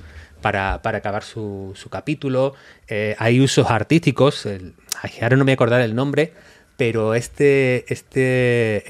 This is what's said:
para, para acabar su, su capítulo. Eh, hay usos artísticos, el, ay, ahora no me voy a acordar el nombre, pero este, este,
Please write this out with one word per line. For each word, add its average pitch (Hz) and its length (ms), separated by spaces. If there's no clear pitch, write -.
para, 98 400
para 107 160
acabar 104 260
su, 98 500
su - 140
capítulo. 135 640
Eh, 107 320
hay 117 220
usos 135 300
artísticos, 131 760
el, 92 300
ay, - 120
ahora 120 140
no 139 100
me 135 60
voy - 0
a - 20
acordar 123 260
el 110 140
nombre, 139 400
pero 113 400
este, 135 760
este, 123 960